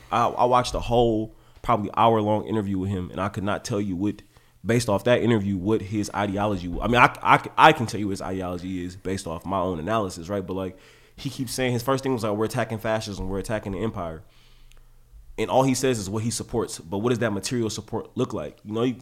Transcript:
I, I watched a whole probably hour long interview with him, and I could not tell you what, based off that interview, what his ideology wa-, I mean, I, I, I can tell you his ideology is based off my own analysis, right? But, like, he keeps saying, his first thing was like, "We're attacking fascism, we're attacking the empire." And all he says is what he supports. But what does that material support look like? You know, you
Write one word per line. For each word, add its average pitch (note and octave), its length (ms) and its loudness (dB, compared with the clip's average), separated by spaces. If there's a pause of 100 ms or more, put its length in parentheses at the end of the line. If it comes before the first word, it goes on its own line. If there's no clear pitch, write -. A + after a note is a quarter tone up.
I, A2+ 180 2
I - 180 2
watched B2 280 4
a F#2+ 60 -2
whole A2+ 560 2 (260)
probably G#2+ 360 0
hour A2+ 240 6
long G#2+ 260 0
interview G2 300 0
with F#2+ 140 0
him, F2+ 200 -4
and C#2 80 -6
I F#2+ 80 0
could G2 160 -6
not G2 220 -2
tell G#2 160 -2
you F#2+ 160 -2
what, G2+ 240 -2 (440)
based A#2 220 2
off G2 160 2
that A#2+ 180 4
interview, G2+ 360 2
what G2+ 240 2
his G2+ 340 -4
ideology G2+ 540 -2
wa-, E2+ 160 -6
I - 20 0
mean, A#2+ 140 4
I, - 200 8
I, B2 200 6 (160)
I D#3 160 10
can B2 120 -4
tell G2+ 140 -4
you G#2 80 -2
his F#2+ 140 -4
ideology F2+ 640 -6
is F2+ 100 -10
based F#2+ 320 -6
off E2 180 -8
my F#2 140 -2
own F2+ 180 0
analysis, F2+ 520 -4
right? G2+ 180 -4
But, F#2 60 -6
like, F#2 240 -6 (400)
he C#3 120 -8
keeps A#2+ 220 -8
saying, B2+ 220 0
his A#2+ 100 -2
first C3 180 0
thing C3 120 0
was A2 100 -2
like, A2 80 0
"We're A2 140 0
attacking A2+ 320 -2
fascism, G#2 500 -4
we're F#2+ 120 -4
attacking G#2 340 -6
the F2 60 -6
empire." F2 440 -6 (1120)
And G#2 140 -2
all B2+ 120 6
he C3+ 100 4
says B2 260 0
is F#2 100 -6
what G#2+ 140 -4
he A#2 80 -2
supports. - 480 -4
But F2+ 200 -4
what A#2+ 100 2
does B2 100 0
that A2+ 140 0
material A2 360 -2
support - 460 -8
look B2 180 -2
like? D#2 300 -8
You G#2 100 -12
know, A2+ 100 0
you B2+ 180 0